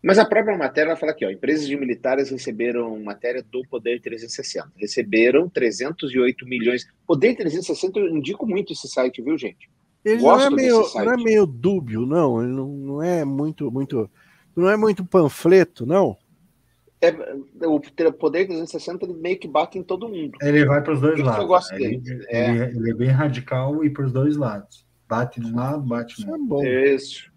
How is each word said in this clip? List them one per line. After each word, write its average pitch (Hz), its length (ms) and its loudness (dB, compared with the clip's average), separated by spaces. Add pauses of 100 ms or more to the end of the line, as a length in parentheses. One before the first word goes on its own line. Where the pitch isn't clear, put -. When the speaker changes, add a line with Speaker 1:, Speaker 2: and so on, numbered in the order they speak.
Speaker 1:
Mas 202 140 8
a 214 60 8
própria 214 320 2
matéria, 151 320 0
ela 156 100 -2
fala 156 140 -2
aqui, 117 120 -4
ó, 95 40 -2
empresas 143 360 -2
de 143 120 -4
militares 135 520 -2
receberam 117 720 -4
matéria 120 400 -6
do 123 280 -8
Poder 117 320 -4
trezentos 117 320 -12
e - 20 -10
sessenta. - 400 -10
Receberam 117 720 2
trezentos 127 640 -4
e 131 60 0
oito 127 260 0
milhões. 123 400 -2 (220)
Poder 170 280 2
trezentos 175 340 -6
e 160 40 -2
sessenta, 190 260 -4
eu 190 100 0
indico 156 360 -4
muito 190 280 -4
esse - 160 -12
site, 127 320 -2
viu, 147 160 -2
gente? 120 320 -12 (340)
Speaker 2:
Ele 226 180 2
Speaker 1:
Gosto 202 180 8
Speaker 2:
não 269 60 6
é 277 40 4
Speaker 1:
desse 285 60 2 (180)
Speaker 2:
meio, 220 100 6
Speaker 1:
site. 214 220 -2
Speaker 2:
não 240 80 2
é 247 100 0
meio 214 220 6
dúbio, 123 600 -2
não? 135 380 2
Ele 123 80 -2
não, 135 160 -4
não 139 340 -8
é 170 220 0
muito, 139 480 -4
muito, 127 400 -4 (420)
não 180 160 2
é 214 60 4
muito 214 300 0
panfleto, 170 800 4
não? 156 320 2 (840)
Speaker 1:
É, 170 100 6 (560)
o 151 160 2
tre-, 160 320 0
Poder 165 320 0
trezentos 170 240 -8
e 160 100 -10
sessenta, 180 260 -8
ele 180 80 -10
meio 175 260 -4
que - 80 -14
bate 151 300 -2
em 180 60 -8
todo 190 260 -6
mundo. 156 320 -10
Speaker 3:
Ele 147 240 4
vai 143 180 4
pros 151 180 -2
dois 151 120 4
Speaker 1:
Isso 143 100 0
que 131 60 2
eu - 20 2
Speaker 3:
lados, 104 160 0
Speaker 1:
gosto 180 280 2
Speaker 3:
né? - 60 -4
Ele, 123 180 -2
Speaker 1:
dele. 123 300 -12
Speaker 3:
ele, 117 320 0
Speaker 1:
É. 127 140 -2
Speaker 3:
ele 113 160 -2
é - 20 -4
bem 123 160 0
radical 135 760 -2
e 147 40 2
pros 135 220 -4
dois 143 240 0
lados. 107 500 -8 (220)
Bate 120 320 -4
de 117 80 -6
um 113 80 -6
lado, 139 260 -2
bate 117 320 -6
Speaker 2:
Isso 101 120 -12
Speaker 3:
no - 40 -10
Speaker 2:
é - 20 -8
Speaker 3:
outro. 302 160 -6
Speaker 2:
bom. 143 180 0
Speaker 1:
Isso. 131 720 0